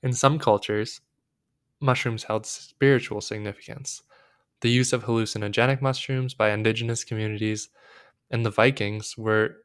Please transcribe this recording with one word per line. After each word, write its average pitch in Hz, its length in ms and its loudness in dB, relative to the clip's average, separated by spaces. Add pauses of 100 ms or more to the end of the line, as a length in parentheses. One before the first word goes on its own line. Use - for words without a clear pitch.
In 131 100 -2
some 135 260 2
cultures, 107 600 0 (800)
mushrooms 123 440 0
held 110 240 -4
spiritual 127 720 0
significance. 107 800 -10 (600)
The 120 100 2
use 123 220 2
of 120 100 -2
hallucinogenic 113 760 0
mushrooms 131 540 -2
by 107 160 2
indigenous 113 540 0
communities 107 680 -4 (600)
and 117 120 0
the 117 60 2
Vikings 107 680 0
were 110 500 0